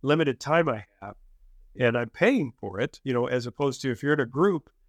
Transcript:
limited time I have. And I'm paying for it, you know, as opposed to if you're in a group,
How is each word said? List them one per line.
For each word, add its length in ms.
limited 380
time 300
I 160
have. 140
And 180
I'm 120
paying 480
for 220
it, 240
you 100
know, 140
as 180
opposed 360
to 100
if 100
you're 120
in 80
a 40
group, 440